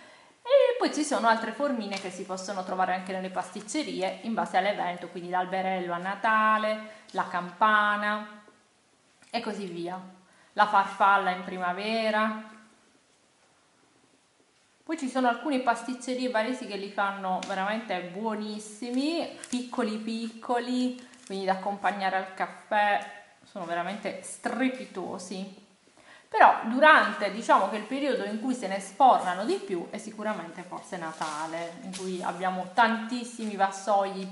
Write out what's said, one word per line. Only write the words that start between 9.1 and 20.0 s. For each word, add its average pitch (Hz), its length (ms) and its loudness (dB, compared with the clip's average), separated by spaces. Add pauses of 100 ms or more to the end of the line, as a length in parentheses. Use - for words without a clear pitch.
e 233 100 -2
così 202 240 -6
via, 175 340 -8 (540)
la 208 140 6
farfalla 196 640 6
in 185 140 -4
primavera. 214 1040 -2 (2250)
Poi 320 160 -6
ci 269 100 -4
sono 254 200 2
alcune 254 320 0
pasticcerie 247 680 -2
baresi 220 380 0
che 202 100 -8
li 196 140 -6
fanno 196 560 0
veramente 196 520 -2 (140)
buonissimi, 226 1300 -4 (100)
piccoli 214 480 -2
piccoli, 240 1120 -2 (160)